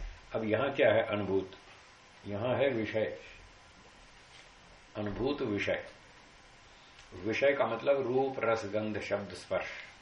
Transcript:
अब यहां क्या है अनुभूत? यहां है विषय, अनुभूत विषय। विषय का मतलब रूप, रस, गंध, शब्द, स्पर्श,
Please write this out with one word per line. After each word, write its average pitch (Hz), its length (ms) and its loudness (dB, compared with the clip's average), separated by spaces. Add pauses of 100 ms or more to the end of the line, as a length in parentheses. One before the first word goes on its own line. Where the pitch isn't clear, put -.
(340)
अब 113 100 -2
यहां 110 260 4
क्या 123 220 6
है 110 100 6
अनुभूत? 98 480 0 (760)
यहां 110 300 0
है 139 120 2
विषय, 110 500 -2 (1800)
अनुभूत 104 460 -2
विषय। 101 460 -2 (1300)
विषय 110 380 2
का 127 140 2
मतलब 131 340 0
रूप, 127 380 0
रस, 113 260 0
गंध, 104 360 -2
शब्द, 101 340 -4
स्पर्श, - 320 -4 (360)